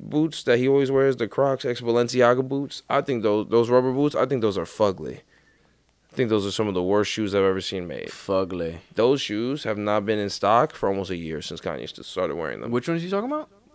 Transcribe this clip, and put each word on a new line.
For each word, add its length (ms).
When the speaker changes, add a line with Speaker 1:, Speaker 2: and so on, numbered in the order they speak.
Speaker 1:
boots 440
that 140
he 80
always 240
wears, 260
the 120
Crocs 380
X 160
Balenciaga 640
boots. 400
I 140
think 200
those, 280
those 180
rubber 240
boots, 220
I 100
think 160
those 160
are 80
fugly. 540
I 60
think 140
those 160
are 40
some 160
of 60
the 100
worst 300
shoes 220
I've 100
ever 160
seen 260
made. 220
Speaker 2:
Fugly. 720
Speaker 1:
Those 260
shoes 440
have 120
not 300
been 120
in 120
stock 440
for 140
almost 220
a 60
year 260
since 180
Kanye 260
st-, 200
started 300
wearing 260
them. 80
Speaker 2:
Which 180
ones 140
are 20
you 60
talking 200
about? 200